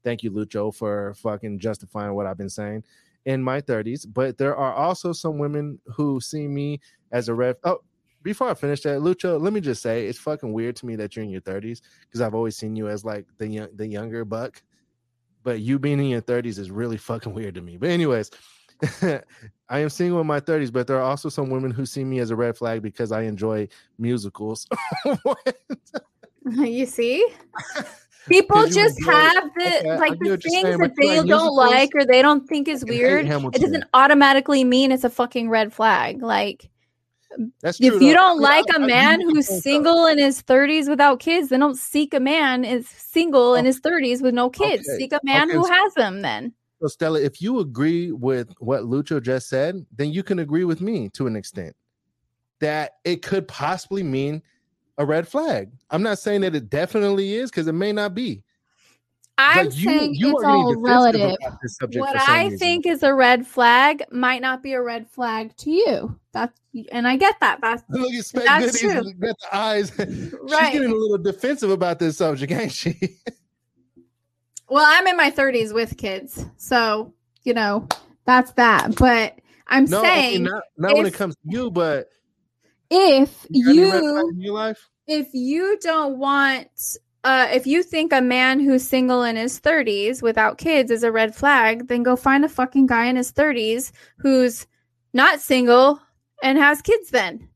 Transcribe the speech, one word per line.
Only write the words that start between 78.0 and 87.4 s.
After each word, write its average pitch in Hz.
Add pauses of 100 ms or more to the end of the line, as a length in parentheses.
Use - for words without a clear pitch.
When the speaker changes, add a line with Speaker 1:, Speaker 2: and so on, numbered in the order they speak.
Speaker 2:
that's 254
that. 226
But 240 (260)
I'm 269
Speaker 1:
No, 185
I -
mean, 359
Speaker 2:
saying 240
Speaker 1:
not, 190 (160)
not 185
when 320
it -
Speaker 2:
if -
Speaker 1:
comes 180
to -
you, 226
but 160 (800)
Speaker 2:
if 320
Speaker 1:
you 269
got 262
any 330
red 381
flag 311 (220)
Speaker 2:
you, 339
Speaker 1:
in 180
your 202
life? 220 (200)
Speaker 2:
if 302
you 311
don't 311
want, 269 (560)
uh, 262